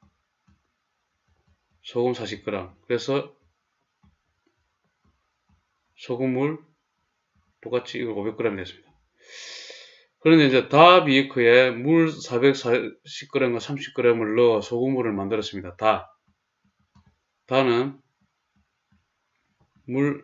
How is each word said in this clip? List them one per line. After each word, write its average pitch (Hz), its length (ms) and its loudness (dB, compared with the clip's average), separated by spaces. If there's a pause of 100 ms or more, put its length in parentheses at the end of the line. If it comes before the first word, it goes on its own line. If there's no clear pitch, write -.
(1800)
소금 123 320 -4
사십 110 320 -10
그램. 95 280 -10 (140)
그래서 135 480 -4 (2500)
소금물 131 680 -4 (1000)
똑같이 120 380 -6
이거 120 120 -6
오백 104 260 -6
그램 110 180 -4
됐습니다. - 340 -16 (1300)
그런데 160 260 6
이제 127 240 2
다 170 340 8
비크에 131 680 4
물 156 400 0
사백사십 127 1200 -2
그램과 123 280 -2
삼십 139 360 -12
그램을 113 400 2
넣어 117 260 4
소금물을 120 520 -2
만들었습니다. 98 640 -6
다. 110 380 -2 (1300)
다는 131 520 0 (1900)
물 139 380 -4